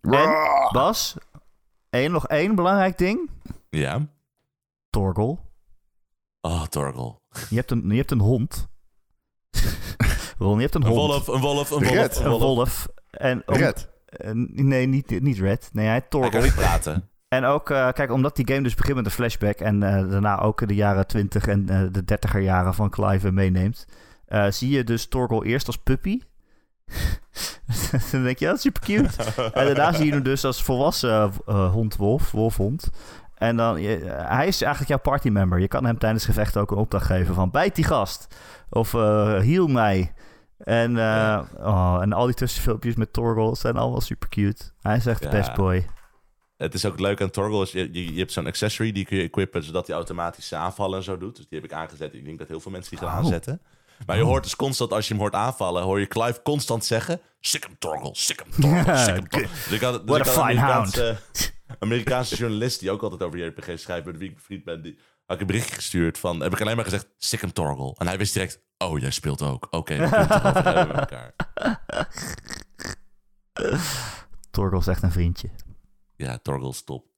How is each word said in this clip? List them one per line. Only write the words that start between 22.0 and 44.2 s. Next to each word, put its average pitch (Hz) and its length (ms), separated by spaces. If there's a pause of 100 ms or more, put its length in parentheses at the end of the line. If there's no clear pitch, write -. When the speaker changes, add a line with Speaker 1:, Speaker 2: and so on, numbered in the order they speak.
Speaker 1:
dertiger 104 360
jaren 92 340
van 104 160
Clive 98 420
meeneemt, 95 540 (400)
eh, 101 240
zie 123 200
je 135 140
dus 117 220
Torgal 123 380
eerst 123 220
als 120 120
puppy. 190 420 (680)
<laughs> - 1200
Dan 131 120
denk 127 160
je, 147 60
"Ja, 175 120
super - 260
cute." - 400 (140)
Speaker 3:
<laughs> 110 220
Speaker 1:
En 135 80
daarna 143 260
zie 160 140
je 147 60
hem 143 100
dus 131 220
als 131 180
volwassen, 120 720 (140)
eh, 98 260
hond, 110 240
wolf, 107 340
wolfhond. 110 600 (440)
En 117 220
dan, 113 260
je, 101 60 (240)
hij 113 340
is 190 160
eigenlijk 139 300
jouw 135 200
partymember. 101 480
Je 95 80
kan 135 160
hem 117 140
tijdens 110 260
gevechten 104 360
ook 101 100
een 101 60
opdracht 101 300
geven 92 280
van, 92 160
"Bijt - 240
die 160 100
gast." 117 420 (440)
Of, 113 240
eh, 120 60 (400)
"Heal 165 260
mij." 104 460 (460)
En, 117 320
eh, 117 120
Speaker 3:
Ja. 110 460 (100)
Speaker 1:
oh, 92 440
en 101 100
al 117 140
die 123 80
tussenfilmpjes 120 600
met 110 180
Torgal 113 440
zijn 117 200
allemaal 117 240
super - 280